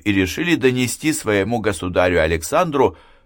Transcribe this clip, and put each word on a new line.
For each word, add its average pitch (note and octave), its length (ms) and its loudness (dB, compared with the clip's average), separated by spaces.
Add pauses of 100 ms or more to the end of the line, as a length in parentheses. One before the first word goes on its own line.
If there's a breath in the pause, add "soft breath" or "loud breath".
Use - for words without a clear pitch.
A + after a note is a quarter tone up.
и G#2 60 2
решили G2 440 0
донести B2+ 580 0
своему G#2+ 460 0
государю F#2 640 0
Александру, C3+ 760 0 (280 soft breath)